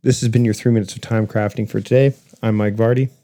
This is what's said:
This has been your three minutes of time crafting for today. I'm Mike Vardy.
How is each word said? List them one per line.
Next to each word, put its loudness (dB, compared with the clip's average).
This 2
has -2
been 2
your 0
three 0
minutes 0
of -16
time -2
crafting -4
for -4
today. 2
I'm 0
Mike 0
Vardy. 0